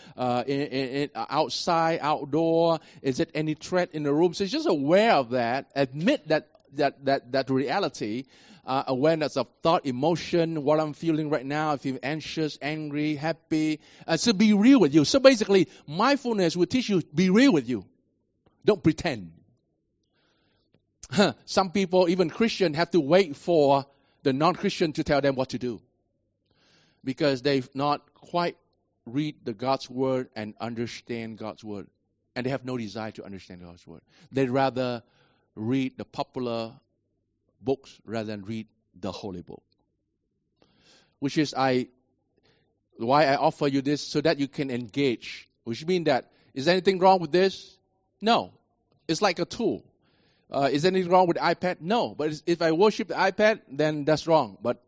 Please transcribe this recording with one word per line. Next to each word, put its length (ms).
Uh, 300
in, 160
in, 260
in, 260
outside, 880
outdoor? 800
Is 180
it 140
any 200
threat 380
in 100
the 100
room? 220
So 120
just 200
aware 460
of 180
that. 460
Admit 500
that, 220
that, 320
that, 280
that 180
reality. 760
Uh, 240
awareness 480
of 100
thought, 240
emotion, 800
what 160
I'm 120
feeling 380
right 160
now. 240
I 60
feel 260
anxious, 580
angry, 540
happy. 640
Uh, 80
so 160
be 220
real 260
with 120
you. 120
So 160
basically, 480
mindfulness 720
will 100
teach 220
you, 120
be 160
real 220
with 160
you. 180
Don't 180
pretend. 480
Huh. 220
Some 260
people, 380
even 200
Christian, 460
have 160
to 100
wait 360
for 500
the 80
non-Christian 600
to 100
tell 160
them 160
what 140
to 80
do. 220
Because 380
they've 320
not 400
quite 420
read 400
the 100
God's 340
Word 460
and 260
understand 800
God's 240
Word. 240
And 100
they 60
have 140
no 120
desire 360
to 120
understand 380
God's 240
Word. 140
They'd 180
rather 540
read 420
the 80
popular 680
books 440
rather 220
than 160
read 240
the 140
holy 300
book. 200
Which 180
is 180
I, 320
why 280
I 100
offer 320
you 120
this, 220
so 180
that 200
you 80
can 240
engage. 760
Which 240
means 200
that, 240
is 120
there 80
anything 260
wrong 220
with 100
this? 480
No. 340
It's 160
like 160
a 60
tool. 400
Uh, 220
is 120
there 100
anything 180
wrong 160
with 120
the 40
iPad? 380
No. 340
But 160
it's, 160
if 160
I 80
worship 380
the 60
iPad, 540
then 360
that's 240
wrong. 340
But 260